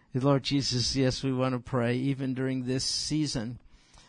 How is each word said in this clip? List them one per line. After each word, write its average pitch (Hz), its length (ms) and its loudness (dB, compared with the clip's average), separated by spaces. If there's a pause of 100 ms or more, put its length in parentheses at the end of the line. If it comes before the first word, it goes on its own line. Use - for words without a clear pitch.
(140)
Lord 135 300 4
Jesus, 123 520 0
yes, 127 280 2
we 135 100 0
want 127 200 0
to 123 60 -2
pray, 120 360 0
even 131 380 -2
during 131 320 -2
this 131 180 0
season, 131 760 -2 (500)